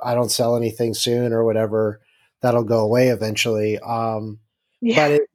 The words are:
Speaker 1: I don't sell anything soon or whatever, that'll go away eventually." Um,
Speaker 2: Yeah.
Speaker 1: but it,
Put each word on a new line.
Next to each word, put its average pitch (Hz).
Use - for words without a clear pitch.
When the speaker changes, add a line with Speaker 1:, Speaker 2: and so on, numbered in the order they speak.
Speaker 1:
I 120
don't 120
sell 120
anything 113
soon 120
or 113
whatever, 110
that'll 120
go 113
away 120
eventually." 107
Um, 110
Speaker 2:
Yeah. 226
Speaker 1:
but 147
it, 147